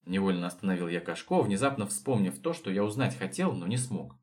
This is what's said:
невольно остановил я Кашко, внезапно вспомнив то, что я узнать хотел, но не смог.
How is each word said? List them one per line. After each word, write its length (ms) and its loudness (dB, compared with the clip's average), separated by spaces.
невольно 400 2
остановил 420 -2
я 120 0
Кашко, 420 0
внезапно 460 2
вспомнив 520 0
то, 140 -2
что 160 -8
я 140 2
узнать 340 0
хотел, 360 0
но 120 -4
не 120 0
смог. 460 -4